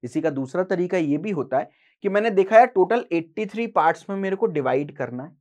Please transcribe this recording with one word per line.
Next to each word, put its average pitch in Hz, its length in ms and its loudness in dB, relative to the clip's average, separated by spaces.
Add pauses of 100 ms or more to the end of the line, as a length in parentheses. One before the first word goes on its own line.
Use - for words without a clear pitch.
इसी 127 180 -6
का 156 100 0
दूसरा 139 340 -4
तरीका 180 340 -2
ये 147 180 0
भी 202 140 -6
होता 139 280 -2
है 156 100 -8 (340)
कि 196 60 0
मैंने 208 220 0
देखा 196 260 4
यार 240 100 10
टोटल 208 440 2
एटी 170 340 -4
थ्री 214 240 -6
पार्ट्स 165 400 0
में 196 80 -4
मेरे 196 180 -4
को 196 120 -2
डिवाइड 143 500 -2
करना 123 260 -8
है 160 60 -16 (120)